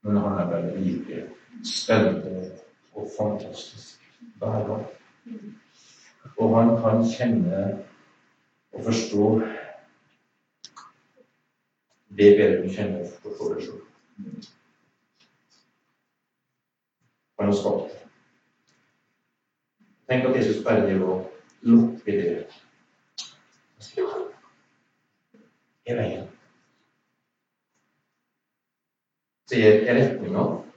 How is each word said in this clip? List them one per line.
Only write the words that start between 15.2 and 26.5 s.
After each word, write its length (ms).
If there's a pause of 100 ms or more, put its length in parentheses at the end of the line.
Han 120
har 60
skapt. 400 (2000)
Tenk 180
at 140
Jesus 240
bare 220
driver 220
og 240 (300)
lukker 600
det. 240 (3500)
I 80
veien. 320 (3250)